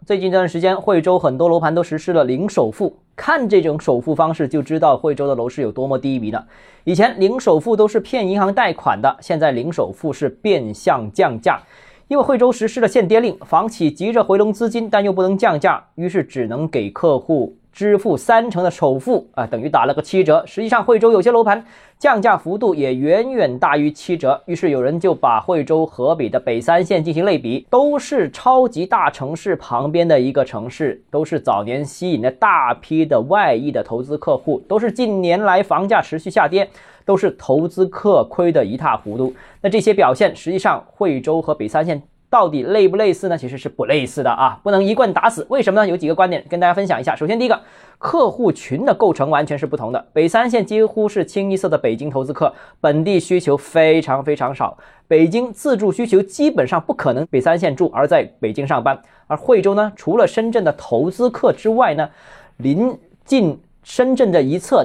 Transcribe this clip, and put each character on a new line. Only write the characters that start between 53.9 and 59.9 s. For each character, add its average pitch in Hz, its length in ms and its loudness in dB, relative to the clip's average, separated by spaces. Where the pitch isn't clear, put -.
常 139 220 -2
非 147 120 0
常 135 180 -4
少， 131 240 -6
北 160 180 6
京 233 280 -2
自 262 240 -2
住 202 120 0
需 226 160 -2
求 196 160 4
基 285 300 0
本 147 160 0
上 165 140 -2
不 - 120 -6
可 131 200 -2
能 147 140 -2
北 131 120 0
三 165 180 2
县 165 160 -2
住， 117 200 0
而 135 120 2
在 131 240 2
北 110 100 -2
京 139 160 -6
上 131 160 0
班。 135 180 0
而 - 100 -4
惠 226 240 2
州 196 120 2
呢， 208 220 0